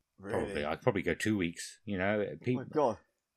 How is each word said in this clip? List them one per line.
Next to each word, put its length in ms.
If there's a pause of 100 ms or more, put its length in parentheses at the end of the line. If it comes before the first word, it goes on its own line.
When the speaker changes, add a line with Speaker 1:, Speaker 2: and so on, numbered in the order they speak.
(200)
Speaker 1:
Really? 180
Speaker 2:
Probably. 280
I'd 160
probably 200
go 120
two 240
weeks, 480
you 120
know. 320
Speaker 1:
Oh 120
Speaker 2:
Peop-, 160
Speaker 1:
my 140
God. 260 (400)